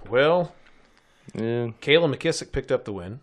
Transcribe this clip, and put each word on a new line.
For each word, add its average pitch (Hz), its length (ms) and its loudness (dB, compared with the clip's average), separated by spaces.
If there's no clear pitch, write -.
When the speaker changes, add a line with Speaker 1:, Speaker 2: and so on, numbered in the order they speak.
Speaker 1:
Well, 156 420 2
Speaker 2:
Yeah. 117 340 -2
Speaker 1:
Kayla 151 340 4
McKissick - 380 -4
picked - 200 -4
up 123 120 0
the 107 80 -8
win. 95 300 -10